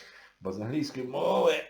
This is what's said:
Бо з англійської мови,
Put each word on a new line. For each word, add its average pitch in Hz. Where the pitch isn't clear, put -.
Бо 95
з 101
англійської 131
мови, 151